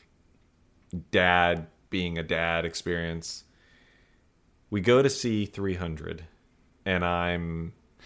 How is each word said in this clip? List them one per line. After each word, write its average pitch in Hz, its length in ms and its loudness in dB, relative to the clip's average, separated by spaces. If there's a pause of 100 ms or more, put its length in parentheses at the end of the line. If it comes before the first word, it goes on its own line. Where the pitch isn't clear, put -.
(1120)
dad 87 560 4 (240)
being 87 280 -4
a 82 40 -4
dad 82 420 -2
experience. 85 800 -6 (1300)
We 104 100 0
go 120 220 6
to 139 80 4
see 110 360 -2
three 98 280 -4
hundred, 82 500 -8 (640)
and 90 180 0
I'm, 87 680 -2 (340)